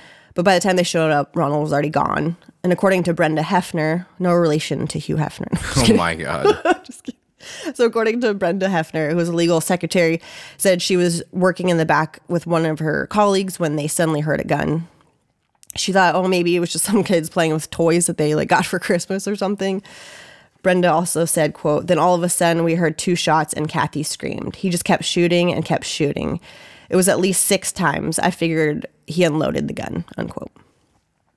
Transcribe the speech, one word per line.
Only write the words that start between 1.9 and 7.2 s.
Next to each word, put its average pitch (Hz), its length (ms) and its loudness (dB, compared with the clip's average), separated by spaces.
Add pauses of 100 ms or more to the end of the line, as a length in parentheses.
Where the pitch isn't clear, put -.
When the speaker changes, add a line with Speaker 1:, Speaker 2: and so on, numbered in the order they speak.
Speaker 1:
And 180 100 2
according 190 300 2
to 175 100 0
Brenda 156 280 0
Hefner, 175 640 -2 (140)
no 180 140 2
relation 160 540 0
to 156 120 -6
Hugh 156 180 -4
Hefner. - 340 -4
<laughs> - 80 0
Just - 180 -6
Speaker 2:
Oh - 40 4
Speaker 1:
kidding. 196 160 6
Speaker 2:
my 82 180 0
God. 82 300 -4 (180)
Speaker 1:
<laughs> 339 220 0
Just - 180 -20
kidding. - 160 -16 (560)